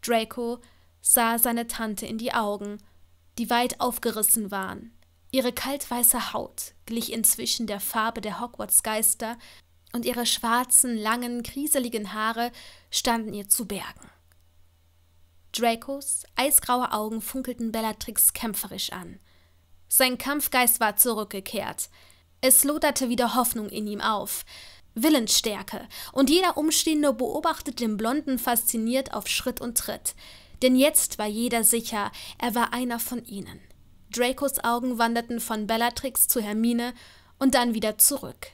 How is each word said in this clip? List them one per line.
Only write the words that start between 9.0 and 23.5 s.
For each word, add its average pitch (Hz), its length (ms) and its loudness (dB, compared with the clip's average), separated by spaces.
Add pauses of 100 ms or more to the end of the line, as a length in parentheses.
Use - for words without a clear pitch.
und 240 100 -4
ihre 240 220 0
schwarzen, 240 720 2
langen, 240 440 -2
kriseligen 240 720 -2
Haare 226 400 -2 (380)
standen 226 420 0
ihr 202 160 -10
zu - 180 2
Bergen. - 440 -10 (1400)
Dracos 233 720 -2 (120)
eisgraue 254 560 2
Augen 214 300 -4
funkelten 247 500 -6
Bellatrix 220 640 0
kämpferisch 196 580 -6
an. 180 280 -14 (720)
Sein 254 260 4
Kampfgeist 262 600 2
war 214 160 0
zurückgekehrt. 208 960 -2 (500)
Es 262 220 6
loderte 285 460 0
wieder 240 260 0
Hoffnung 233 340 0